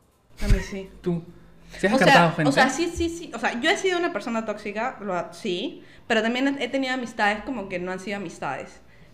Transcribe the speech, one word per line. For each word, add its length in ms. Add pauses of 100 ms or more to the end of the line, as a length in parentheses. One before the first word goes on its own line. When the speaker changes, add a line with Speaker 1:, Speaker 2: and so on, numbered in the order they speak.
(420)
Speaker 1:
A 60
mí 120
sí. 300 (120)
Speaker 2:
Tú, 220 (540)
¿sí 100
has 60
Speaker 1:
O 40
sea, 80
Speaker 2:
descartado 300
gente? 140
Speaker 1:
o 20
sea, 180
sí, 240
sí, 160
sí. 240
O 60
sea, 200
yo 100
he 80
sido 200
una 160
persona 320
tóxica, 560
lo 140
ha-, 180
sí, 500 (240)
pero 140
también 260 (120)
he, 60
he 20
tenido 260
amistades 500
como 260
que 100
no 120
han 80
sido 180
amistades, 640 (320)